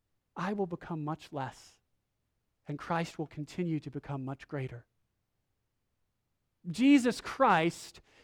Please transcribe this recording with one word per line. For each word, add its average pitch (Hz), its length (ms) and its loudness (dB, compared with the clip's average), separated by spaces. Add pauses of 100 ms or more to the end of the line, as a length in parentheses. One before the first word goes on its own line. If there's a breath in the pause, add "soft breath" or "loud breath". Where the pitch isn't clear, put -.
(360)
I 185 160 -2
will 202 140 -2
become 170 360 -6
much 151 300 -6
less, 131 400 -8 (960)
and 147 100 -6
Christ 165 400 -4
will 156 80 -4
continue 156 540 -4
to 143 100 -10
become 135 340 -6
much 135 220 -10
greater. 127 380 -8 (1900)
Jesus 247 500 6
Christ 175 800 2 (240 soft breath)